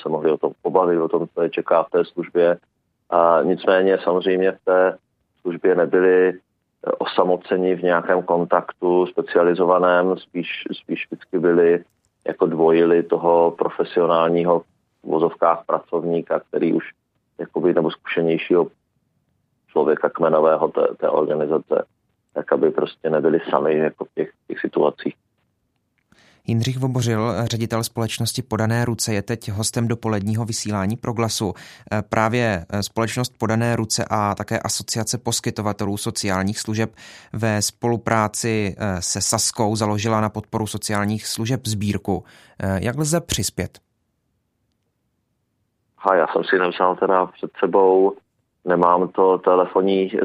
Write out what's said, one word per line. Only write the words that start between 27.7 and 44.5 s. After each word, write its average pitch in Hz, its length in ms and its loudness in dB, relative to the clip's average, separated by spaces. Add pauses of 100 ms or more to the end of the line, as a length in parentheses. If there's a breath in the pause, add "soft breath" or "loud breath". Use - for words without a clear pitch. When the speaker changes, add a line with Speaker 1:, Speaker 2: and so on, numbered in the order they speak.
Speaker 2:
společnosti - 580 -6
Podané 113 420 0
ruce, 117 300 -2
je 101 80 -2
teď 113 280 -8
hostem 110 380 -4
dopoledního 110 560 -2
vysílání 104 520 -4
Proglasu. 110 580 -2 (540 loud breath)
Právě, 110 600 0
eh, 101 120 -4
společnost 113 560 -4
Podané 113 380 0
ruce 113 340 -2
a 104 240 0
také 107 240 -4
Asociace - 600 -4
poskytovatelů 104 800 -4
sociálních 98 600 -2
služeb 110 320 -2 (420 loud breath)
ve 107 300 0
spolupráci, 110 1160 -2
eh, 95 240 -4
se - 180 -6
Saskou 110 560 0
založila 107 440 0
na 107 80 0
podporu 107 380 -6
sociálních 104 600 -4
služeb 117 400 -4
sbírku. 101 580 -2 (380 soft breath)
Eh, 95 200 -2
jak 120 140 -4
lze 156 240 -2
přispět? - 580 -6 (2250)